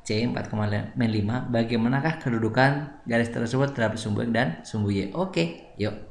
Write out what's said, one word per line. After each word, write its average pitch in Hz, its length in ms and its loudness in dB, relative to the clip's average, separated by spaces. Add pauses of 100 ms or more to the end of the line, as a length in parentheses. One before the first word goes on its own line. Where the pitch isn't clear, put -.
C, 110 240 0
empat 117 240 -2
koma 107 160 0
le-, 104 320 -2
min 113 160 2
lima, 110 320 0
bagaimanakah 120 720 2
kedudukan 127 880 2
garis 117 240 2
tersebut 131 480 0
terhadap 110 240 0
sumbu 107 240 -2
X 120 80 -2
dan 123 140 2 (180)
sumbu 104 240 -2
Y? 98 240 0
Oke, 170 640 -4
yuk. 104 160 -2 (180)